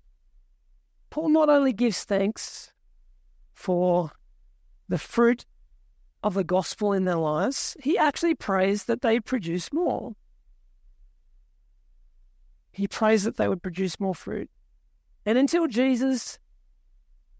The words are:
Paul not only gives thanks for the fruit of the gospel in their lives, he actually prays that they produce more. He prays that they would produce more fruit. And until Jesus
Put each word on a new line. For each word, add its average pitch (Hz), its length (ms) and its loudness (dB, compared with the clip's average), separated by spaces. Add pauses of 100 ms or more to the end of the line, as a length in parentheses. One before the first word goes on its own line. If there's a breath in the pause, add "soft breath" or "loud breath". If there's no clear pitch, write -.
(1120)
Paul 320 180 -2
not 311 180 4
only 285 260 4
gives 214 320 0
thanks - 640 -4 (800)
for 175 580 0 (800)
the 180 80 0
fruit 240 480 2 (800)
of 202 100 0
the 190 100 0
gospel 180 500 0
in 190 120 0
their 180 120 0
lives, 165 640 -2
he 320 180 0
actually 311 340 0
prays 196 520 0
that 233 160 -2
they 226 180 2
produce 180 520 -4
more. 277 440 -4 (2500)
He 196 160 -4
prays 214 380 2
that 240 120 -4
they 208 100 0
would 196 140 -2
produce 180 380 -6
more 190 160 -2
fruit. - 340 -10 (760)
And 220 120 2
until 320 300 2
Jesus 262 720 0 (1000)